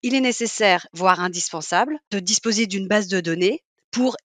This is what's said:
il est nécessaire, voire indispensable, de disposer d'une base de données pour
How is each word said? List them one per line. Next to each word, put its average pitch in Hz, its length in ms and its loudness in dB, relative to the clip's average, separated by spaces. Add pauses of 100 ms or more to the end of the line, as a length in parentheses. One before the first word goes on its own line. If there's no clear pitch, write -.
il 247 120 -2
est 269 60 2
nécessaire, 220 720 2
voire 180 260 4
indispensable, 180 800 -2 (140)
de 196 80 -2
disposer 208 460 -2
d'une 190 200 -4
base 202 220 0
de 185 100 0
données 180 460 0 (260)
pour 247 340 0